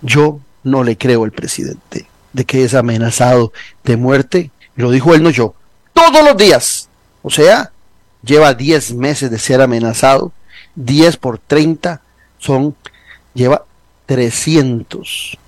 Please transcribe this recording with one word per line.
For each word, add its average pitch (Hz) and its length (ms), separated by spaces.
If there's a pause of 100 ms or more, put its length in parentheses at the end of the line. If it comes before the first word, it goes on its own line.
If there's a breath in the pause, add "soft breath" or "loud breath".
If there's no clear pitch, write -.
Yo 147 380 (240)
no 131 180
le 117 140
creo 120 280
al 107 60
presidente - 760 (260)
de 127 120
que 131 200
es 123 100
amenazado 120 760 (320 loud breath)
de 120 120
muerte, 139 540 (240 soft breath)
lo 120 160
dijo 131 240
él, 156 80
no 165 80
yo, 117 240 (380)
todos 320 320
los 285 120
días, 185 520 (340)
o - 80
sea, 175 400 (540)
lleva 143 300
diez 135 380
meses 135 380
de 113 80
ser 127 220
amenazado, 123 720 (420 soft breath)
diez 151 420
por 117 220
treinta 156 640 (380)
son, 143 360 (600 loud breath)
lleva 127 300 (420)
trescientos 127 1400